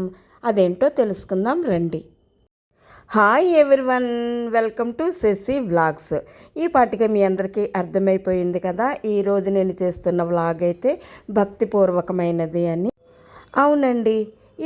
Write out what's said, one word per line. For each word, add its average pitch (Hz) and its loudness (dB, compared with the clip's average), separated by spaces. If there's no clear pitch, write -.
అదేంటో 202 2
తెలుసుకుందాం 220 -2
రండి. 170 -2
హాయ్ 226 4
everyone, 254 2
welcome 226 -2
to 320 -2
శశి 208 -2
వ్లాగ్స్. 160 0
ఈ - 0
పాటికే 226 2
మీ 202 2
అందరికీ 190 -2
అర్థమైపోయింది 185 0
కదా, 185 -2
ఈరోజు 202 0
నేను 190 0
చేస్తున్న 175 -2
వ్లాగ్ 170 -2
అయితే 175 -2
భక్తిపూర్వకమైనది 180 0
అని. 180 -4
అవునండి, 247 2